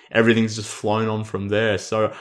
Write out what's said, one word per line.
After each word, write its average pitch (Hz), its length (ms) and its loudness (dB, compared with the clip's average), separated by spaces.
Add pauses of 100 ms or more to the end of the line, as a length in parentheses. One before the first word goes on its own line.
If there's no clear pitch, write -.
(120)
everything's 113 460 4
just 107 120 -8
flown 107 380 -2
on 107 160 -2
from 101 240 -6
there. 104 300 2
So 110 440 0